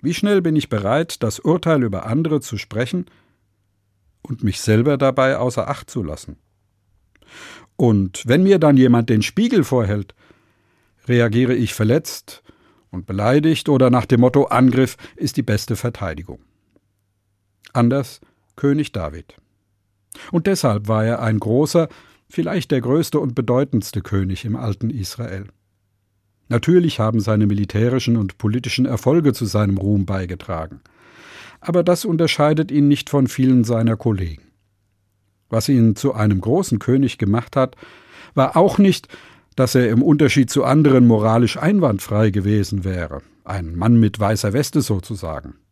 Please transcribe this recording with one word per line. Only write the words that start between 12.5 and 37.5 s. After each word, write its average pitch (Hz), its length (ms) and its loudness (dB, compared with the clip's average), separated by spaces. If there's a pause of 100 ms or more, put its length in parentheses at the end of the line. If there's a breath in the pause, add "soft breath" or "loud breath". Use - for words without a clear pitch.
und 92 160 -12
beleidigt 135 640 0
oder 131 200 4
nach 120 160 2
dem 120 140 2
Motto, 127 260 4
„Angriff 127 520 2 (180 loud breath)
ist - 220 -6
die 135 60 -2
beste 107 340 -4
Verteidigung.“ 85 640 -10 (1300)
Anders 127 480 -2 (380 soft breath)
König 143 340 -2
David. 78 460 -10 (960 loud breath)
Und 175 140 -2
deshalb 110 440 0
war 110 160 2
er 117 160 -2
ein 110 180 0
großer, 147 480 0 (400 soft breath)
vielleicht 170 440 -4
der 135 100 0
größte 147 380 -2
und 123 160 -6
bedeutendste 123 680 -2
König 95 440 -4
im 110 100 -4
alten 110 340 -6
Israel. 101 580 -10 (1000)
Natürlich 165 520 2
haben 110 200 0
seine 107 260 0
militärischen 110 680 0
und 104 220 -4
politischen 117 480 -2
Erfolge 135 480 0
zu 117 120 -6
seinem 101 320 0
Ruhm 98 280 0
beigetragen. 87 760 -8 (800 loud breath)
Aber 175 240 -2
das 175 220 0
unterscheidet 156 640 0
ihn 143 160 4
nicht 143 220 0
von 139 180 0
vielen 127 360 2
seiner 113 340 0
Kollegen. 92 460 -4 (1080)
Was 113 180 -2
ihn 113 300 4
zu 135 160 -2
einem 104 260 0
großen 117 400 -2
König 131 380 0
gemacht 110 400 -2